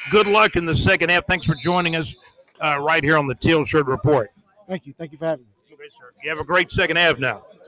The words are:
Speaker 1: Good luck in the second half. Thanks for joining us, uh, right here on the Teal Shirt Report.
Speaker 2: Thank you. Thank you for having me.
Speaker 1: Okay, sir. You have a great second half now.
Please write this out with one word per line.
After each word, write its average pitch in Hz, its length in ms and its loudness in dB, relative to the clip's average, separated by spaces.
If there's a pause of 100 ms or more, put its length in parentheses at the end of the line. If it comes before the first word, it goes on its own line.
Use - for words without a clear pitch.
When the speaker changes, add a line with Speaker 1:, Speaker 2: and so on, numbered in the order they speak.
(120)
Speaker 1:
Good 208 160 4
luck 214 300 2
in 170 80 -2
the 160 100 -2
second 180 340 2
half. 175 160 2
Thanks 180 200 -2
for 160 100 0
joining 175 400 -2
us, 151 180 -6 (460)
uh, 151 220 0
right 156 220 2
here 156 140 4
on 143 100 0
the 123 80 -4
Teal 160 280 2
Shirt 143 240 0
Report. 131 440 0 (360)
Speaker 2:
Thank 185 180 -10
you. 139 120 -18
Thank 156 160 -16
you 151 40 -20
for 160 80 -8
having 147 200 -6
me. - 280 -20
Speaker 1:
Okay, 147 240 -20
sir. - 140 -20 (100)
You 139 80 -8
have 156 100 -6
a 151 40 -8
great 175 260 -2
second 170 280 -2
half 165 220 2
now. 123 240 -4 (240)